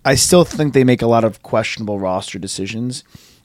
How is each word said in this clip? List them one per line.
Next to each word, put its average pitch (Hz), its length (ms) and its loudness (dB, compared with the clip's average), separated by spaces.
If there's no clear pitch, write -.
I 135 80 2
still 170 320 4
think 151 300 -2
they 135 80 6
make 127 180 2
a 117 60 0
lot 113 160 4
of 107 180 -2
questionable 107 580 -4
roster 95 380 -6
decisions. 104 680 -8